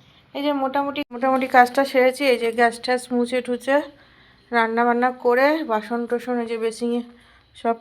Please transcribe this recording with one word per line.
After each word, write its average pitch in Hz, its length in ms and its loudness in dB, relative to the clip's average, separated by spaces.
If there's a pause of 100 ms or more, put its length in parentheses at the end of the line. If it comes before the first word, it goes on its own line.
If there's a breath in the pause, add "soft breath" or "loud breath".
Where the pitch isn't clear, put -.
(340 soft breath)
এই 277 120 -6
যে 294 60 0 (100)
মোটামুটি, 277 380 -2 (140)
মোটামুটি 262 320 0 (100)
কাজটা 247 260 6 (100)
সেরেছি। 254 300 2 (100)
এই 233 100 2
যে 233 60 -2 (100)
গ্যাস 233 160 4 (100)
ট্যাস 247 180 -2 (120)
মুছে 240 320 0
টুছে 247 300 -2 (760 soft breath)
রান্না 226 360 0
বান্না 240 220 2 (140)
করে 247 220 4 (240)
বাসন 220 380 -2
টাসন 240 340 -4
এই 226 80 -6
যে 233 140 -4
বেসিনে 233 360 -4 (560 loud breath)
সব 233 240 -2